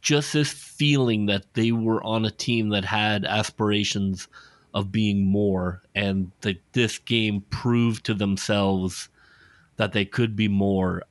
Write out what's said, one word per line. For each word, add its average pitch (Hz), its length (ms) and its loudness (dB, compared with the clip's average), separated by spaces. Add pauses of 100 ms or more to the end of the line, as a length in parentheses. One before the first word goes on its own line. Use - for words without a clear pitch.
just 151 320 0
this 147 200 2
feeling 127 720 2
that 98 280 -2
they 113 180 2
were 113 320 0
on 110 200 0
a 110 60 0
team 113 380 -2
that 101 160 0
had 107 400 0
aspirations 104 1040 -2 (440)
of 98 200 -4
being 101 340 2
more, 95 560 0 (140)
and 98 340 -2 (120)
that 95 200 -4 (120)
this 117 240 0
game 107 520 0
proved 117 560 0
to 113 80 -2
themselves 98 960 -2 (680)
that 104 140 0
they 101 120 2
could 113 320 -2
be 107 100 2
more. 98 640 0